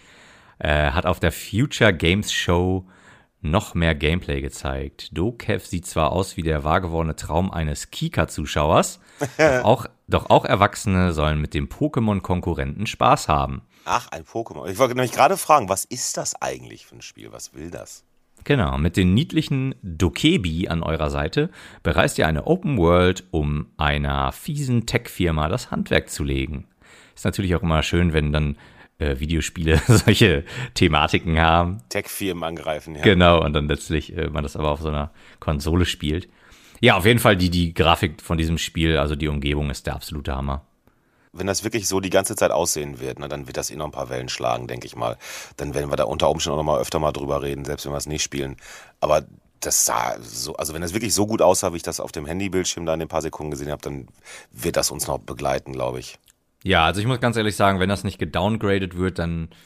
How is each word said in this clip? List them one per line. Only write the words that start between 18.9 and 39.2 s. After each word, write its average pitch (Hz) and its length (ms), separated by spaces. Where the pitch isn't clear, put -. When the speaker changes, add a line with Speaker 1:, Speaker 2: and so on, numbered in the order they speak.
Speaker 1:
den 92 160
niedlichen 135 720
Dokebi 90 840
an 82 120
eurer 78 280
Seite 76 400
bereist 90 340
ihr 85 100
eine 78 200
Open 156 300
World, 90 540
um 73 360
einer 71 540
fiesen 127 540
Tech-Firma 82 640
das 117 220
Handwerk - 380
zu - 140
legen. 67 440
Ist - 100
natürlich 95 300
auch 80 80
immer 80 200
schön, 87 300
wenn 76 180
dann, 73 260
äh, 71 200
Videospiele 78 640
<laughs> - 40
solche 104 560
Thematiken 80 640
haben. 85 500
Speaker 2:
Tech-Firmen 92 540
angreifen, 78 520
ja. 76 80
Speaker 1:
Genau, 87 400
und 76 100
dann 76 140
letztlich, 76 480
äh, 78 140
man 76 140
das 71 120
aber 76 140
auf 73 120
so 80 80
einer 73 220
Konsole 80 460
spielt. - 440
Ja, 117 160
auf 92 100
jeden 117 140
Fall 110 180
die, 90 120
die 85 240
Grafik 82 480
von 85 160
diesem 82 200
Spiel, 80 400
also 73 180
die 73 120